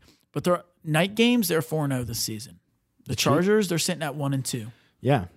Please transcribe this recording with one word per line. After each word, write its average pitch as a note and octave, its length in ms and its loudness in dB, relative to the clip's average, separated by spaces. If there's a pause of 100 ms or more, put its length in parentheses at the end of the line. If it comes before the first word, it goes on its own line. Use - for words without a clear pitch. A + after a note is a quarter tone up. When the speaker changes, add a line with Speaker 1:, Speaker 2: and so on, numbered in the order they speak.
(320)
Speaker 1:
But - 120 -6
their F3+ 200 0 (200)
night E3+ 300 0
games, A#3 340 4
they're E3 140 0
four D#3 220 -4
and C#3 100 -2
oh B2 100 -2
this A#2 160 -8
season. A2 400 -8 (440)
The C3+ 80 -6
Speaker 2:
The - 40 -4
Chiefs? - 80 -4
Speaker 1:
Chargers, F3+ 440 4
they're E3+ 100 0
sitting D#3 240 -2
at C#3+ 120 -6
one C#3 200 -2
and C3+ 100 -2
two A2+ 220 -6 (340)
Speaker 2:
Yeah. A#2 260 2 (100)